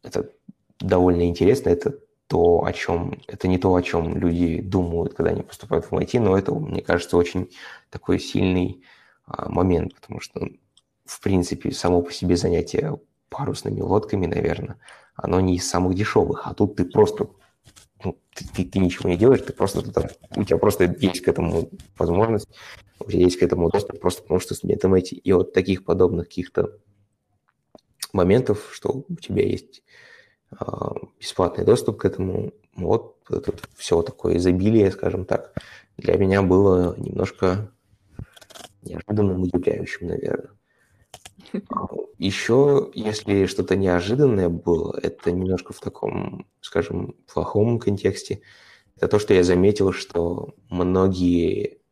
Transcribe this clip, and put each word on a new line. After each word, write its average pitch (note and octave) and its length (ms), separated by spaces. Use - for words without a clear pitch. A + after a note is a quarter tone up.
Это - 260
довольно F2+ 480
интересно, F#2+ 420
это - 300
то, F2 360
о - 100
чём, F2+ 540
это - 200
не F#2 120
то, F#2 160
о F2+ 80
чём E2 340
люди E2+ 440
думают, F2 520
когда - 180
они - 120
поступают - 420
в - 80
M F2+ 60
I F2 60
T, B2 140
но G2 180
это, F#2+ 160
мне F#2 280
кажется, - 360
очень F#2 320
такой - 300
сильный, F#2 640
а, - 240
момент, F2 460
потому - 240
что, - 300
в - 160
принципе, - 500
само F2 300
по - 100
себе F2+ 240
занятие E2+ 640
парусными - 520
лодками, F#2+ 440
наверное, E2 520
оно - 260
не F#2 140
из - 140
самых F2+ 260
дешёвых, - 520
а F2+ 60
тут - 220
ты F2+ 100
просто, - 420
ну, F#2 140
ты, - 120
ты, F#2 100
ты G2 140
ничего F2+ 300
не E2+ 80
делаешь, C3+ 240
ты - 120
просто - 280
туда, - 280
у - 80
тебя E2 140
просто G2 280
есть F2+ 360
к - 60
этому E2 420
возможность, G#2 500
у - 120
тебя F2+ 120
есть F2+ 140
к - 60
этому E2+ 260
доступ - 300
просто - 240
потому, F#2 160
что - 160
студент - 300
M F#2+ 80
I F#2 80
T. - 160
И F#2+ 160
вот F2+ 200
таких F#2 320
подобных F2 440
каких-то - 500
моментов, G2+ 600
что - 360
у F3 80
тебя - 280
есть, - 400
а, - 340
бесплатный - 460
доступ A2 320
к - 80
этому, F#2 480
вот F2+ 420
это - 220
вот - 240
всё - 280
такое - 340
изобилие, F#2 540
скажем F#2 340
так, - 280
для F2 200
меня G2 260
было F#2 540
немножко F#2+ 760
неожиданным, F#2+ 580
удивляющим, - 680
наверное. - 440
А, - 180
ещё, C3 760
если G#2 540
что-то F#2 280
неожиданное F#2+ 760
было, E2+ 520
это - 300
немножко F#2 420
в - 60
таком, - 680
скажем, - 540
плохом G#2+ 460
контексте, - 600
это - 100
то, G#2 120
что - 140
я F#2 100
заметил, F#2 500
что E2+ 600
многие F2+ 1120